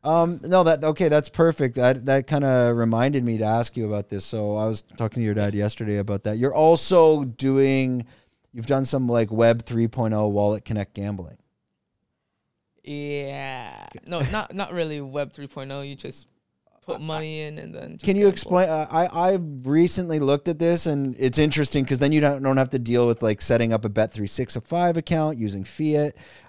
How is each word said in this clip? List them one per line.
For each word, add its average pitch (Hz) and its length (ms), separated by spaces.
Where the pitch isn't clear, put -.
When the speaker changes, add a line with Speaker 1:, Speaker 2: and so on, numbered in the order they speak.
Speaker 1:
Um, 170 400
no, 180 220
that, 156 180
okay, 156 240
that's 147 220
perfect. 156 460
That, 127 320
that 135 200
kinda 131 480
reminded 120 480
me 113 140
to 107 80
ask 117 320
you 110 100
about 104 220
this. 98 160
So 104 320
I 110 100
was 113 140
talking 117 240
to 113 40
your 104 80
dad 101 220
yesterday 104 420
about 101 280
that. 107 120
You're 127 160
also 160 720
doing, 135 800
you've 117 160
done 135 180
some, 131 220
like, 117 240
Web 117 320
three 117 240
point 110 260
oh 107 140
Wallet 104 380
Connect 104 280
gambling. 101 440
Speaker 2:
Yeah. 139 1040
No, 170 120
not, 170 340
not 190 200
really 156 280
Web 139 300
three 143 160
point 135 240
oh. 139 100
You 139 140
just - 320
put - 120
Speaker 1:
I, - 20
Speaker 2:
money 156 420
in 151 160
and 160 160
then - 200
just 160 120
Speaker 1:
Can 196 100
you 202 80
Speaker 2:
gamble. 196 100
Speaker 1:
explain? 180 360
Uh, 156 200
I, 160 180
I 180 320
recently 165 560
looked 143 280
at 160 120
this, 170 260
and 139 340
it's 131 200
interesting 147 460
'cause 131 140
then 143 120
you 151 100
don't, 143 220
don't 135 140
have 131 140
to 131 80
deal 120 280
with, 117 140
like, 107 200
setting 117 320
up 107 120
a 104 40
Bet 107 240
three 104 140
six - 360
five 175 340
account, 156 400
using 101 260
fiat. 147 520